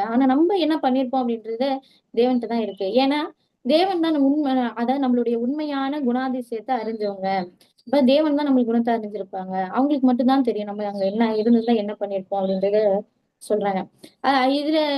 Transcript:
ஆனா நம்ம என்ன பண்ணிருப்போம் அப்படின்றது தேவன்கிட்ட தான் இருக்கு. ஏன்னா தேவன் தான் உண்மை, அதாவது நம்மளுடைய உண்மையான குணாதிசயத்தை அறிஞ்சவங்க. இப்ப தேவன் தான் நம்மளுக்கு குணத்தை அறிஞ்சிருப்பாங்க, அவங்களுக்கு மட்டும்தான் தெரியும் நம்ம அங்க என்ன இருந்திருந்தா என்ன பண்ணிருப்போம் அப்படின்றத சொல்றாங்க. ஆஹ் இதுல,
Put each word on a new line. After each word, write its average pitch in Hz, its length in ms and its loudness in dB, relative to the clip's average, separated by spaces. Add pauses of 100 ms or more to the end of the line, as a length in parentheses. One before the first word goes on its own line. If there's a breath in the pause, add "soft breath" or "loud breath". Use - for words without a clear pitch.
ஆனா 233 200 2
நம்ம 320 320 4
என்ன 311 200 2
பண்ணிருப்போம் 262 440 0
அப்படின்றது 226 480 -4 (440 soft breath)
தேவன்கிட்ட 240 340 2
தான் 233 180 -2
இருக்கு. 196 300 -6
ஏன்னா 269 240 2 (460)
தேவன் 330 380 2
தான் 320 180 0
உண்மை, 277 300 2 (220)
அதாவது 254 300 -2
நம்மளுடைய 240 340 0
உண்மையான 277 640 -4
குணாதிசயத்தை 247 760 -4
அறிஞ்சவங்க. 208 540 -6 (580 soft breath)
இப்ப 269 160 2
தேவன் 285 340 4
தான் 294 100 0
நம்மளுக்கு 247 240 2
குணத்தை 233 220 2
அறிஞ்சிருப்பாங்க, 190 600 -8 (140)
அவங்களுக்கு 262 400 0
மட்டும்தான் 254 380 2
தெரியும் 208 240 -4
நம்ம 208 160 -6
அங்க 202 200 -4
என்ன 208 180 0 (120)
இருந்திருந்தா 226 400 2
என்ன 208 180 -2
பண்ணிருப்போம் 196 460 -6
அப்படின்றத 190 400 0 (640)
சொல்றாங்க. 202 380 -2 (440 loud breath)
ஆஹ் 262 280 2
இதுல, 294 260 0 (200)